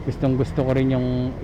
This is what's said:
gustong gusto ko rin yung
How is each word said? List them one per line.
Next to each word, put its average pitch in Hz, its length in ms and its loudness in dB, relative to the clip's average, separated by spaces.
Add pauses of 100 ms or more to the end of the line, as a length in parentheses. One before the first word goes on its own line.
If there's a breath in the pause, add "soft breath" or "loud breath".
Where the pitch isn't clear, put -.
gustong 131 320 0
gusto 131 320 0
ko 131 80 2
rin 131 160 2
yung 127 400 0 (120)